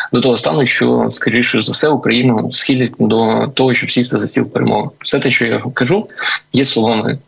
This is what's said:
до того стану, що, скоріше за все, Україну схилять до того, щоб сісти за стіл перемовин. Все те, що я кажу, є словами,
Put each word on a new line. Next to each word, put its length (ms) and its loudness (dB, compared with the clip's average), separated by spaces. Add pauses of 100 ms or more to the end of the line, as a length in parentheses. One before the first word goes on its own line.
(140)
до 80 2
того 160 2
стану, 280 0
що, 460 0
скоріше 500 0
за 100 -2
все, 180 0
Україну 640 0
схилять 480 0
до 540 2
того, 200 2
щоб 180 -2
сісти 260 0
за 100 -2
стіл 220 0
перемовин. 400 -2 (100)
Все 200 -2
те, 120 0
що 140 0
я 180 -2 (100)
кажу, 340 0 (460)
є 120 2
словами, 520 0 (100)